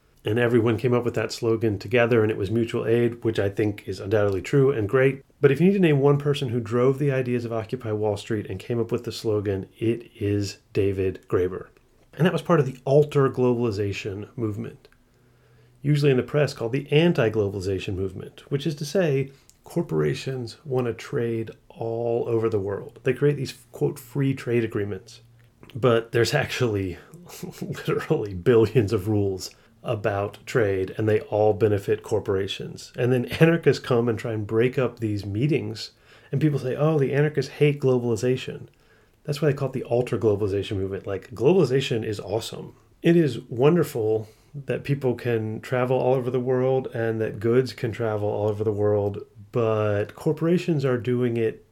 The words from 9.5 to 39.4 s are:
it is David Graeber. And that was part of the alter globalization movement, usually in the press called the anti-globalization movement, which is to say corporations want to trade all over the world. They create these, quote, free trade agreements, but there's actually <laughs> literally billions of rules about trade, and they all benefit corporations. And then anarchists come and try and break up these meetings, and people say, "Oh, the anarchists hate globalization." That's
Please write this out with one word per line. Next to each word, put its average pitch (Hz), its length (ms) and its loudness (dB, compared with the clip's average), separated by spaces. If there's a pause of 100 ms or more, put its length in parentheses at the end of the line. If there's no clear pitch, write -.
it 113 420 -4
is 101 380 -2 (160)
David 95 560 0
Graeber. 90 380 -2 (460)
And 151 120 0
that 180 80 2
was 156 80 -2
part 170 180 2
of 131 60 4
the 127 180 -8
alter 143 460 4
globalization 107 1080 -2
movement, 110 540 -8 (920)
usually 143 300 4
in 127 60 4
the 117 60 2
press 143 300 0
called 117 200 -6
the 143 180 -4
anti-globalization 104 1040 2
movement, 95 540 -8
which 143 180 -2
is 151 80 -4
to 151 100 -10
say 139 460 0 (320)
corporations 139 1000 -4
want 127 220 -2
to 113 60 -2
trade 117 580 -4 (180)
all 117 580 -2
over 113 220 2
the 104 100 0
world. 98 440 -8
They 131 100 2
create 143 240 2
these, 135 160 -6 (180)
quote, 143 260 -2
free 135 360 -2
trade 120 320 0
agreements, 101 560 -6 (520)
but 113 380 2
there's 117 220 2
actually 104 640 -2 (360)
<laughs> - 280 -14
literally - 720 -4
billions 107 580 4
of 101 160 -2
rules 101 440 -2 (300)
about 104 640 -4
trade, 98 520 0
and 110 100 0
they 107 140 4
all 107 320 4
benefit 104 500 2
corporations. - 920 -4
And 123 160 2
then 123 120 0 (140)
anarchists 165 420 4
come 120 280 0
and 107 100 0
try 117 140 -6
and 110 120 -4
break 113 320 2
up 123 220 -2
these 104 260 -4
meetings, 110 640 -2 (420)
and 139 80 0
people 143 180 2
say, 127 160 -4
"Oh, 151 240 2
the 127 140 0
anarchists 147 400 0
hate 147 260 2
globalization." 123 880 0 (560)
That's 147 180 -6